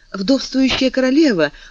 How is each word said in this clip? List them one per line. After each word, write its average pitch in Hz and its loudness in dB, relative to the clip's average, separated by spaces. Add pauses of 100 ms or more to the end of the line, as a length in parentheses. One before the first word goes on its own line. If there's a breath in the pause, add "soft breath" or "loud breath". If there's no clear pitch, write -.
(140 loud breath)
вдовствующая 262 -2
королева 262 2 (200 loud breath)